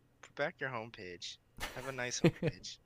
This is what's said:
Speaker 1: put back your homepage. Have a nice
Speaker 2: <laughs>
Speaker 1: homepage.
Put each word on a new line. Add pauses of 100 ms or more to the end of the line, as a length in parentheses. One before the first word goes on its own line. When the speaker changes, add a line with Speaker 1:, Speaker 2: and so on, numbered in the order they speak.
(220)
Speaker 1:
put
back
your
homepage. (380)
Have
a
nice
Speaker 2:
<laughs>
Speaker 1:
homepage.